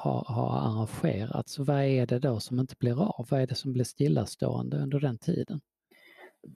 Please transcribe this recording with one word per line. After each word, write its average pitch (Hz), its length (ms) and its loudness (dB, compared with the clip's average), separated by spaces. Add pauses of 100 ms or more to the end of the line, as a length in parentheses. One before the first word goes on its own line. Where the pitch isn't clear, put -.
ha, - 300 0
ha 123 260 0
arrangerats, 110 1000 -2
vad 139 240 2
är 135 220 4
det 123 140 0
då 127 200 2
som 123 200 -2
inte 131 200 -2
blir 120 220 2
av? 202 280 -2
Vad 135 120 2
är 127 60 2
det 123 80 -4
som 131 180 -4
blir 123 100 2
stillastående 127 920 0
under 139 220 0
den 135 180 0
tiden? 160 440 -2 (960)